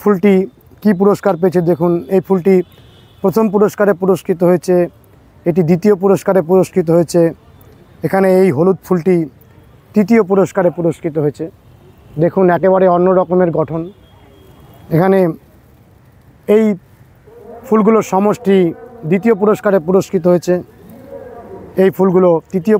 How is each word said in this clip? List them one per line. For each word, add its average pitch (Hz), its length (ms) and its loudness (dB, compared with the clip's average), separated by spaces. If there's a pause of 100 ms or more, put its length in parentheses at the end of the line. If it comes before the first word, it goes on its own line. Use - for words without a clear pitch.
ফুলটি 202 340 0 (480)
কি 214 80 2 (100)
পুরস্কার 196 400 0
পেয়েছে 180 200 0 (100)
দেখুন। 170 220 0 (220)
এই 185 120 2
ফুলটি 190 280 0 (680)
প্রথম 208 220 0 (100)
পুরস্কারে 208 460 0
পুরস্কৃত 185 480 -2
হয়েছে, 180 280 0 (720)
এটি 175 220 0
দ্বিতীয় 185 340 2
পুরস্কারে 190 380 0 (100)
পুরস্কৃত 180 460 0
হয়েছে। 170 260 0 (840)
এখানে 190 220 0 (120)
এই 190 160 4
হলুদ 180 300 0
ফুলটি 180 300 0 (760)
তৃতীয় 214 360 2
পুরস্কারে 190 460 0
পুরস্কৃত 165 480 -6
হয়েছে। 151 200 -6 (800)
দেখুন 185 220 0 (120)
একেবারে 190 300 2 (100)
অন্য 180 120 0 (120)
রকমের 180 380 0
গঠন। 160 220 -6 (1120)
এখানে 190 260 2 (1400)
এই 220 80 2 (1040)
ফুলগুলোর 220 460 2
সমষ্টি 196 440 0 (540)
দ্বিতীয় 202 300 0
পুরস্কারে 202 460 0
পুরস্কৃত 185 440 -2
হয়েছে, 180 240 0 (1300)
এই 190 140 2
ফুলগুলো 185 340 2 (200)
তৃতীয় 190 300 0